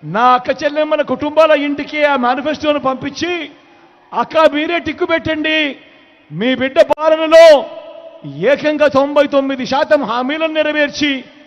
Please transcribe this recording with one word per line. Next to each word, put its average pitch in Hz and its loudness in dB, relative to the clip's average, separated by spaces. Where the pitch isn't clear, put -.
నా 226 2
అక్క 269 -4
చెల్లెమ్మల 302 -2
కుటుంబాల 302 2
ఇంటికి 294 -2
ఆ 285 2
మేనిఫెస్టోను 285 -2
పంపించి, 285 -6
"అక్క, 302 0
మీరే 320 -2
టిక్కు 311 -6
పెట్టండి, 311 -2
మీ 226 -2
బిడ్డ 262 -2
పాలనలో 311 6
ఏకంగా 285 0
తొంభై 285 2
తొమ్మిది 269 -2
శాతం 294 0
హామీలను 269 -4
నెరవేర్చి 294 -2